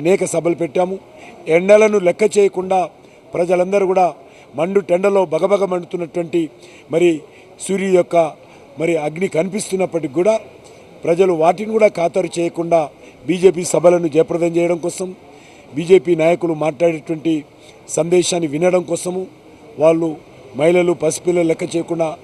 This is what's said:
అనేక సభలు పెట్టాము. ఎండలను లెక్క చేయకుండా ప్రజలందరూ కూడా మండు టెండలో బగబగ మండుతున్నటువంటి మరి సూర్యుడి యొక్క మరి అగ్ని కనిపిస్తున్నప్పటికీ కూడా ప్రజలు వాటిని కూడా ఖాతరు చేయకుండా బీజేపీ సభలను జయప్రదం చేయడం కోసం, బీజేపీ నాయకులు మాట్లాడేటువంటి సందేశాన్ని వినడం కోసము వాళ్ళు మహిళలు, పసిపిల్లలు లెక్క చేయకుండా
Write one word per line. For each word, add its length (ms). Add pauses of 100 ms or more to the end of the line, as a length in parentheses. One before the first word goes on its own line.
అనేక 220 (100)
సభలు 280
పెట్టాము. 320 (600)
ఎండలను 500
లెక్క 160 (140)
చేయకుండా 420 (560)
ప్రజలందరూ 560
కూడా 160 (520)
మండు 220 (100)
టెండలో 320 (100)
బగబగ 400
మండుతున్నటువంటి 680 (520)
మరి 180 (540)
సూర్యుడి 360
యొక్క 160 (640)
మరి 140 (120)
అగ్ని 300
కనిపిస్తున్నప్పటికీ 840
కూడా 140 (680)
ప్రజలు 380
వాటిని 360
కూడా 200
ఖాతరు 400
చేయకుండా 420 (500)
బీజేపీ 420
సభలను 420
జయప్రదం 440
చేయడం 280
కోసం, 240 (680)
బీజేపీ 460
నాయకులు 420
మాట్లాడేటువంటి 680 (640)
సందేశాన్ని 560
వినడం 380
కోసము 300 (640)
వాళ్ళు 260 (500)
మహిళలు, 400
పసిపిల్లలు 480
లెక్క 240
చేయకుండా 340 (180)